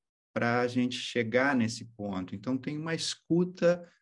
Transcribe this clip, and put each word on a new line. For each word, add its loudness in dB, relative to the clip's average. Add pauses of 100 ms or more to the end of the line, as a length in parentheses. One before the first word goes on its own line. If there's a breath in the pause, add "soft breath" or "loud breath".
(340)
Pra 2
gente 0
chegar 2
nesse 0
ponto. -6
Então, -4
tem -8
uma -4
escuta 0 (160 loud breath)